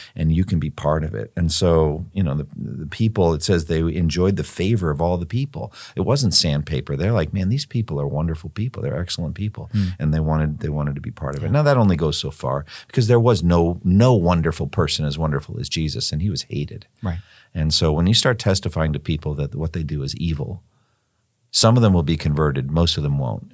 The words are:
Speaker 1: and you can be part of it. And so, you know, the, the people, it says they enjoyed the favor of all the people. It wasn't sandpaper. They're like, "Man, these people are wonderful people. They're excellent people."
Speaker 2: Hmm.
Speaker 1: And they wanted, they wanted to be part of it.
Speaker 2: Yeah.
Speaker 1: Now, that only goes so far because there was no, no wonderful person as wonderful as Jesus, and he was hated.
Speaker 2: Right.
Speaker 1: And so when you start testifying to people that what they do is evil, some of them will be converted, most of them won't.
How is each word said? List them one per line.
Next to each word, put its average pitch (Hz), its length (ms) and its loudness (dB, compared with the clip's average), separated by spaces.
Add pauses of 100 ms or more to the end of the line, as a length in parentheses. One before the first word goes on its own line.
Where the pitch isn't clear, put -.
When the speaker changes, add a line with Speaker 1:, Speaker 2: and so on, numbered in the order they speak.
(160)
Speaker 1:
and 80 160 2
you 87 140 2
can 87 140 0
be 73 100 -2
part 76 340 0
of 78 120 -6
it. 55 200 -8
And 82 160 0
so, 80 640 2
you 98 80 -2
know, 71 140 0
the, 73 100 -4 (100)
the 67 300 -10
people, 95 480 2
it 78 80 -2
says 85 240 2
they 80 140 0
enjoyed 87 560 2
the 82 80 -4
favor 92 480 0
of 73 100 -2
all 87 160 0
the 85 80 -4
people. - 480 -6 (220)
It - 60 -4
wasn't 117 340 2
sandpaper. 73 600 0
They're 87 180 0
like, 82 200 0
"Man, 95 160 0
these 139 160 -2
people 92 340 -4
are 71 80 -2
wonderful 78 440 -4
people. 117 320 -6
They're 71 180 -4
excellent 82 320 -6
people." - 380 -8
Speaker 2:
Hmm. 104 140 0 (120)
Speaker 1:
And 76 160 0
they 80 60 0
wanted, 78 400 0
they 80 100 -6
wanted 73 240 -4
to 71 80 -8
be - 80 -10
part - 260 -8
of 69 80 -6
it. 104 40 -4
Speaker 2:
Yeah. - 60 0
Speaker 1:
Now, 147 100 2
that 143 140 6
only 101 180 6
goes 76 240 0
so 76 100 -6
far 69 340 -4 (220)
because 117 220 0
there 120 120 6
was 113 220 4
no, 87 420 2
no 110 300 6
wonderful 82 540 2
person 78 360 -2
as 73 140 -4
wonderful 73 420 -4
as 69 80 -6
Jesus, 76 440 -4
and 78 100 -4
he 101 80 0
was 80 140 -4
hated. - 420 -8 (160)
Speaker 2:
Right. 87 160 -4 (380)
Speaker 1:
And 78 180 0
so 80 180 2
when 82 140 2
you 101 80 4
start 117 240 2
testifying 82 560 0
to 71 60 -4
people 76 360 -4
that 71 200 -6
what 80 180 -4
they 85 80 -4
do 73 220 -6
is 69 140 -6
evil, 80 440 -4 (880)
some 113 260 6
of 120 60 4
them 101 100 6
will 87 100 4
be 80 140 0
converted, 73 520 0
most 82 280 2
of 76 60 -2
them 71 140 0
won't. 60 360 -4